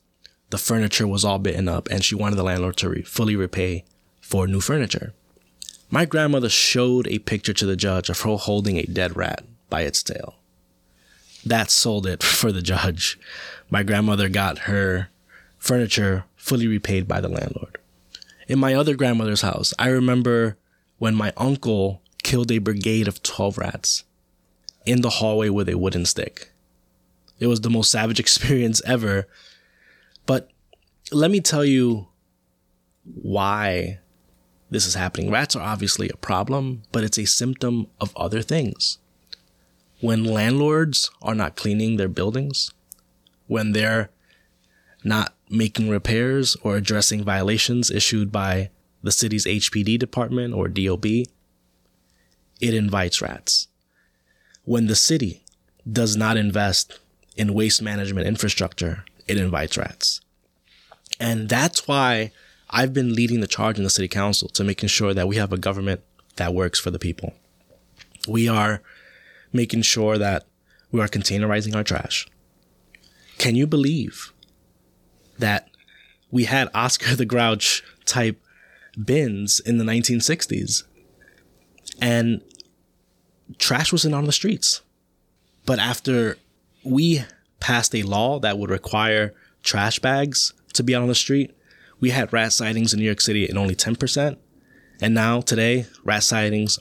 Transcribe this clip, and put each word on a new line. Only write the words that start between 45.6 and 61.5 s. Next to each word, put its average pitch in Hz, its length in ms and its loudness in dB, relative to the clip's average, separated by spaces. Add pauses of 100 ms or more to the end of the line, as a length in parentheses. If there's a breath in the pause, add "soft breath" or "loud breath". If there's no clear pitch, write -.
repairs 120 760 0
or 101 120 2
addressing 104 460 0
violations 107 680 0
issued 104 400 0
by 98 380 0 (340)
the 101 80 0
city's 107 340 0
H 101 240 0
P 107 140 0
D 110 120 2
department 123 560 -2
or 95 140 -2
D 95 220 0
O 92 80 0
B, 110 300 0 (1300)
it 117 140 0
invites 101 480 0
rats. - 460 -2 (960 soft breath)
When 117 240 2
the 107 80 2
city 127 480 0 (460)
does 110 260 2
not 110 200 2
invest 101 600 0 (380)
in 104 180 0
waste 107 260 2
management 101 460 -4
infrastructure, 95 800 -2 (240)
it 104 80 0
invites 87 420 -2
rats. - 420 -4 (1000 soft breath)
And 113 280 -2
that's 135 380 0